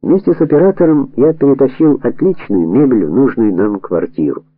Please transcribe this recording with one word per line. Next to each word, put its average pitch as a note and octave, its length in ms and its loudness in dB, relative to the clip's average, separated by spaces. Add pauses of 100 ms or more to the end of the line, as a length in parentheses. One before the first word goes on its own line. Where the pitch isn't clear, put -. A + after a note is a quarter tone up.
Вместе F#3 320 0
с - 60 -6
оператором D#3 720 2
я D3 200 0
перетащил C#3 680 2
отличную A#2+ 680 -2
мебель A#2 360 2
в D2+ 100 -4
нужную A2+ 400 0
нам G2+ 240 -2
квартиру. D#2+ 640 -4 (160)